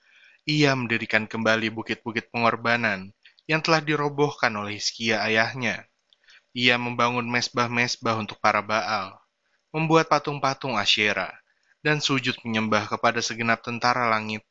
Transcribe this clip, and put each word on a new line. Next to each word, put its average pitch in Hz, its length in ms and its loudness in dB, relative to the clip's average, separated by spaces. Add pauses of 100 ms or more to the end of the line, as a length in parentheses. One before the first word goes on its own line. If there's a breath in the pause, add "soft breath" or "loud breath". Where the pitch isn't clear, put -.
(460 soft breath)
Ia 147 320 4
mendirikan 110 480 0
kembali 110 480 0
bukit-bukit 110 560 -6
pengorbanan 113 800 0 (400 soft breath)
yang 156 160 2
telah 160 160 4
dirobohkan 147 720 0
oleh 104 240 -6
Hizkia 110 480 -2
ayahnya. 113 640 -2 (640 soft breath)
Ia 123 240 2
membangun 120 560 0
mesbah-mesbah 120 880 -2
untuk 104 160 -8
para 104 240 2
Baal, 104 560 -2 (560)
membuat 160 400 2
patung-patung 139 640 -2
Asyera, 101 560 0 (480)
dan 151 160 0
sujud 131 480 0
menyembah 110 480 0
kepada 117 320 0
segenap 117 400 -2
tentara 123 400 0
langit 107 460 0